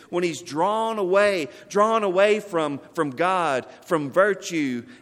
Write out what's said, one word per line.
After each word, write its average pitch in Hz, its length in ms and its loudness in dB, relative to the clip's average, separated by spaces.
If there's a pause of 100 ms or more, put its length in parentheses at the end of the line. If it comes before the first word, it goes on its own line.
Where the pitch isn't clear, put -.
(100)
when 175 120 -2
he's 160 200 -4
drawn 214 560 -2
away, 196 500 2 (200)
drawn 214 360 2
away 202 340 4
from, 156 420 -4 (140)
from 156 160 -2
God, 156 560 0 (180)
from 147 280 -2
virtue, 165 720 0 (180)